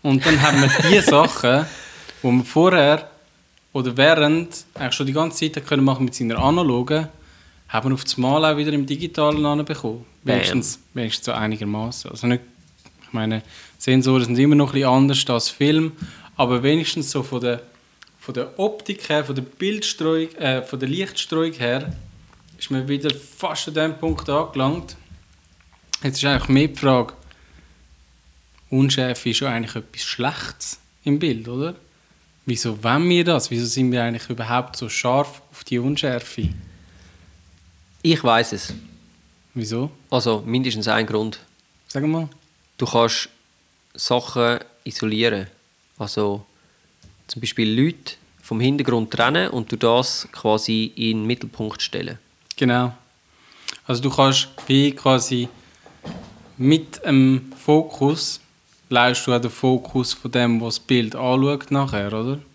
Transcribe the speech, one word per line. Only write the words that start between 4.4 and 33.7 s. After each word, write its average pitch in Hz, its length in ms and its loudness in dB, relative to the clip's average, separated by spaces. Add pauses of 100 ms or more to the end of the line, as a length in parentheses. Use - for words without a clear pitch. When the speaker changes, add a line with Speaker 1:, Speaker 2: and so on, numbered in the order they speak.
Speaker 1:
eigentlich 131 200 -6
schon 139 120 -4
die 135 60 -2
ganze 156 260 -2
Zeit 156 180 -2
hat 143 120 -10
können 135 160 4
machen 135 200 4
mit 120 100 -4
seiner 117 240 -4
analogen, 151 720 2 (600)
haben 123 220 -2
wir 131 40 2
auf 131 100 -6
das - 140 -4
Mal 143 260 2
auch 156 120 2
wieder 147 160 -2
im 143 120 0
Digitalen 151 600 0
anbekommen. 143 580 -4 (180)
Speaker 2:
Bam. 117 120 0
Speaker 1:
Wenigstens, 95 460 -2 (120)
wenigstens 113 340 -6
so 120 60 -2
einigermaßen. 107 800 -4
Also - 160 -6
nicht, 123 160 2 (640)
ich - 60 -18
meine, 110 300 -2 (360)
Sensoren 131 460 4
sind 120 140 0
immer 143 180 6
noch 139 140 4
ein 135 40 -10
bisschen 135 160 2
anders 135 400 4
als 117 180 0
Film, 156 440 0 (440)
aber 123 260 0
wenigstens 151 500 0
so 135 100 -4
von 123 180 -6
der, 120 220 -4 (560)
von - 160 -14
der 123 240 -8
Optik 208 500 -6
her, 151 160 2
von 135 120 -6
der 131 60 -4
Bildstreuung, 160 920 -4
äh, 131 280 -2
von 127 180 -10
der 135 80 -4
Lichtstreuung 165 640 -4
her, 131 440 -4 (640)
ist - 120 -12
man 131 180 -2
wieder 143 260 -2
fast - 540 -8
an 151 60 -12
dem 156 240 -2
Punkt 160 300 -4
angelangt. 147 680 -2 (1040)
Jetzt 135 140 -4
ist 139 80 -6
eigentlich 139 240 0
mehr 139 200 4
die 139 80 -10
Frage, 127 360 2 (1600)
Unschärfe 131 600 0
ist 107 100 -2
ja 139 80 -4
eigentlich 117 280 -6
etwas - 260 -12
Schlechtes - 800 -8 (240)
im 143 140 2
Bild, 120 300 -2
oder? 143 260 -6 (720)
Wieso 113 360 -6
wollen 139 260 2
wir 175 160 4
das? 165 260 0
Wieso 120 160 -2
sind 123 260 0